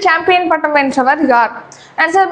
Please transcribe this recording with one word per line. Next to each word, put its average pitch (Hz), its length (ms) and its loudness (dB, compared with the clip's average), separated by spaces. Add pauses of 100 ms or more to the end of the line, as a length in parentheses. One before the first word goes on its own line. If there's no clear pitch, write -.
சாம்பியன் 359 480 2
பட்டம் 311 240 -2
வென்றவர் 269 460 0 (100)
யார்? 233 200 2 (500)
ஆன்சர், 349 300 0